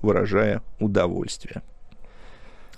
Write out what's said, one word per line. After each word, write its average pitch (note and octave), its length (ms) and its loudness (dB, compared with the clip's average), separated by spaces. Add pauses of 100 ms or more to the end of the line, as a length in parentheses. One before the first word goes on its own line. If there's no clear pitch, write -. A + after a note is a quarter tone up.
выражая G2 580 4 (200)
удовольствие. F#2 800 0 (1160)